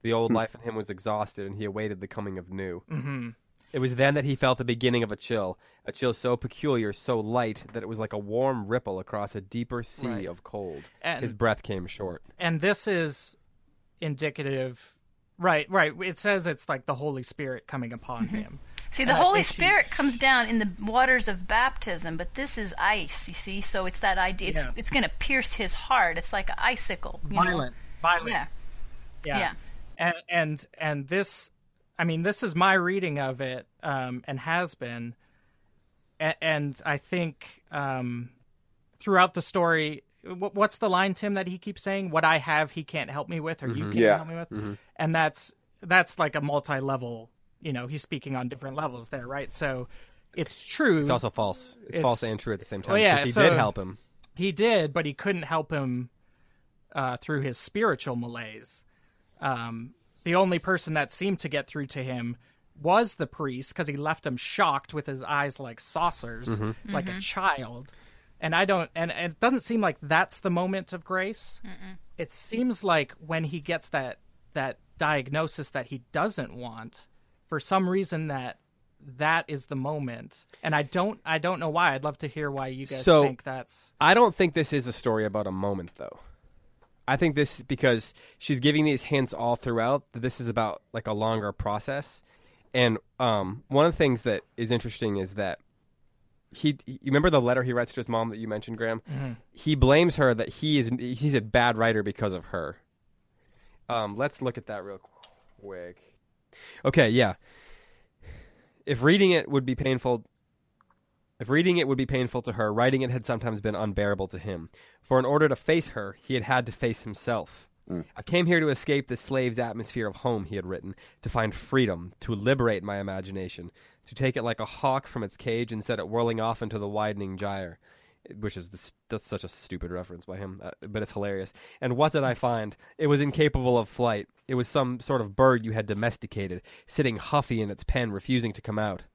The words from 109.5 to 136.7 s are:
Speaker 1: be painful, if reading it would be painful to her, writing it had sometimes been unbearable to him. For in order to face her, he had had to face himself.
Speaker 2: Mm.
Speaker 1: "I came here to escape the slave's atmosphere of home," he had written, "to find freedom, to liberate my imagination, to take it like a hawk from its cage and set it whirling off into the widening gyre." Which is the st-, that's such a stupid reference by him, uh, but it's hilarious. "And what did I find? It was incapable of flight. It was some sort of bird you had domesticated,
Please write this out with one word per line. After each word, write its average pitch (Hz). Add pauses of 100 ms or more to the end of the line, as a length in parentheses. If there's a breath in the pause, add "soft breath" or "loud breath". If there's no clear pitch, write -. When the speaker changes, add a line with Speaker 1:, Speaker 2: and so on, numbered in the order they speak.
Speaker 1:
be 127
painful, 127 (1120)
if 120
reading 175
it 147
would 135
be 131
painful 127
to 120
her, 107
writing 131
it 123
had 123
sometimes 113
been 107
unbearable 101
to 92
him. 85 (340 soft breath)
For 131
in 131
order 147
to 135
face 160
her, 98
he -
had 117
had 123
to 113
face -
himself. 107 (200)
Speaker 2:
Mm. 87 (120)
Speaker 1:
"I 110
came 175
here 170
to 156
escape 139
the 123
slave's 127
atmosphere 113
of 98
home," 113
he 82
had 90
written, 95 (280 soft breath)
"to -
find 110
freedom, 92
to 117
liberate 110
my 101
imagination, 95 (360 soft breath)
to -
take 135
it 120
like 113
a -
hawk 135
from 120
its 98
cage 117
and 107
set 113
it 90
whirling 113
off 113
into 110
the 101
widening 101
gyre." 95 (600 soft breath)
Which 104
is 87
the 95
st-, - (160)
that's 110
such -
a 87
stupid -
reference 90
by 92
him, 95
uh, 90 (140)
but 107
it's 110
hilarious. 98 (260 loud breath)
"And 123
what 151
did 147
I 127
find? 113 (220 soft breath)
It 151
was 143
incapable 139
of 107
flight. 113 (180)
It 131
was 123
some 123
sort 131
of 101
bird 127
you 110
had 107
domesticated, 104 (260 loud breath)